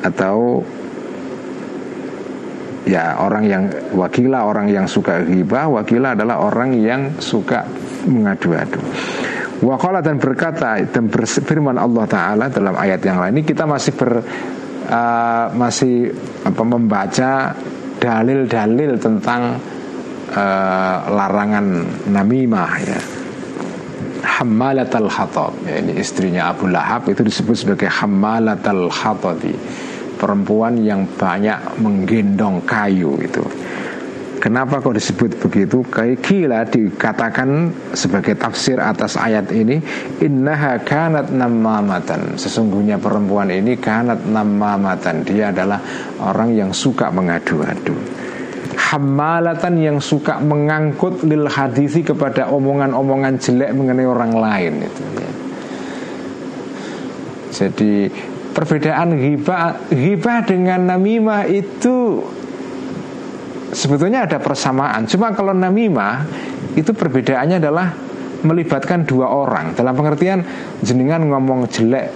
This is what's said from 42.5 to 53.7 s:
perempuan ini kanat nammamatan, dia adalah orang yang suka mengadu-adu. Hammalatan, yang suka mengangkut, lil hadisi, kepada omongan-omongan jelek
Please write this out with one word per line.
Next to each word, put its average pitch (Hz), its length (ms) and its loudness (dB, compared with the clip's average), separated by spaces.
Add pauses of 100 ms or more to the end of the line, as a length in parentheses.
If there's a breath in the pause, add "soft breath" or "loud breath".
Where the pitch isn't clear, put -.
perempuan 101 500 0
ini 107 300 2
kanat 117 480 0
nammamatan, 101 960 0
dia 104 320 0
adalah 98 240 0 (400 loud breath)
orang 110 320 0
yang 101 240 2
suka 120 340 0
mengadu-adu. 85 840 0 (800 loud breath)
Hammalatan, 160 1040 2
yang 151 160 2
suka 147 400 0
mengangkut, 151 880 2
lil 151 240 4
hadisi, 139 560 2
kepada 139 460 0
omongan-omongan 135 880 2
jelek 127 320 2